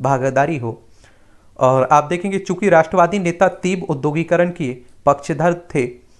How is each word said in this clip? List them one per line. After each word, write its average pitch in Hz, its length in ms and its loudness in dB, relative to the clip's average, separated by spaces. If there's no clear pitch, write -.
भागीदारी 135 580 0
हो। 117 280 -10
और 131 340 2
आप 147 120 4
देखेंगे, 180 340 -4
चूंकि 190 300 -2
राष्ट्रवादी 170 500 4
नेता 175 300 0
तीव्र 180 340 -2
उद्योगीकरण 160 680 -2
के 139 260 -6
पक्षधर 156 480 0
थे 135 360 -4